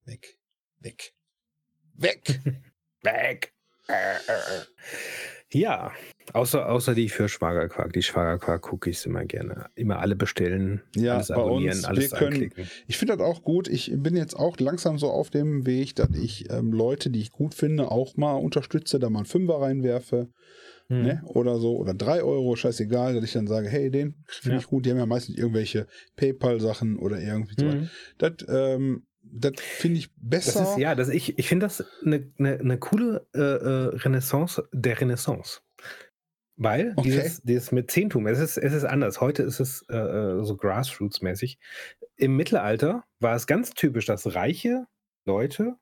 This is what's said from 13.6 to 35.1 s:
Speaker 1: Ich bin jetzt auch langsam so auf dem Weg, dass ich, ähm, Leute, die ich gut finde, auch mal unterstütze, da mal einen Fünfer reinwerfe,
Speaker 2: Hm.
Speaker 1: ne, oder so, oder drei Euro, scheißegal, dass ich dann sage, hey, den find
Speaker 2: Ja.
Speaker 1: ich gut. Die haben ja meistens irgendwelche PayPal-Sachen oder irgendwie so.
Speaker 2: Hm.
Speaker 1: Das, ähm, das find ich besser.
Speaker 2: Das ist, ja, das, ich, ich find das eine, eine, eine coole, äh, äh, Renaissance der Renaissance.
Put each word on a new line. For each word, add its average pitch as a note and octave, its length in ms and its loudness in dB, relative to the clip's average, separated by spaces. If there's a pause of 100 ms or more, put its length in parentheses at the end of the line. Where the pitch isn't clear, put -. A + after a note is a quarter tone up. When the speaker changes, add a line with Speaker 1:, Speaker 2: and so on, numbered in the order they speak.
Speaker 1:
Ich - 260 -2
bin D#3 220 2
jetzt E3 180 -2
auch E3+ 240 0
langsam D#3 400 2
so D3 100 2
auf D3 220 0
dem D3 340 2
Weg, B2+ 300 0
dass C#3+ 220 2
ich, - 340 -6
ähm, A#2 220 0
Leute, A#2+ 380 0
die A#2 100 0
ich A2 100 -6
gut D#3 240 -4
finde, D3+ 380 0
auch C3 240 0
mal D3 180 2
unterstütze, D3+ 640 -2
da B2 100 2
mal G#2+ 120 0
einen G2+ 60 -4
Fünfer E3+ 340 2
reinwerfe, B2 680 0 (600)
Speaker 2:
Hm. B2 140 2
Speaker 1:
ne, C3 240 2
oder A#2+ 320 2
so, A#2 200 2
oder F#2+ 160 -2
drei A#2+ 280 0
Euro, B2+ 340 2
scheißegal, A#2+ 580 0
dass A#2 100 0
ich A2 80 -6
dann A2 140 0
sage, G#2+ 220 0
hey, C3+ 220 0
den C#3+ 260 0 (100)
find - 280 -2
Speaker 2:
Ja. C3 40 2
Speaker 1:
ich B2 80 -6
gut. C3 180 0
Die B2+ 60 2
haben B2+ 80 2
ja B2 80 2
meistens A#2+ 320 -2
irgendwelche A2 480 0 (300)
PayPal-Sachen A#2 800 0
oder G2+ 220 -2
irgendwie G#2+ 360 -4
so. D3 160 2
Speaker 2:
Hm. D3+ 160 -2 (300)
Speaker 1:
Das, E3 140 2 (160)
ähm, C3 580 0 (220)
das C3+ 320 -2
find - 380 0
ich - 160 -8
besser. E3+ 460 0
Speaker 2:
Das F#3+ 100 2
ist, G3+ 80 0
ja, C#3+ 160 2
das, B2+ 140 0
ich, - 280 -2
ich - 120 -2
find F3 120 4
das G3+ 240 -2 (200)
eine, D3 340 2
eine, C#3 220 2
eine B2+ 180 2
coole, A3+ 560 0
äh, C3+ 60 0
äh, C3+ 560 2
Renaissance C3+ 760 0
der A#2+ 280 0
Renaissance. - 640 -2 (920)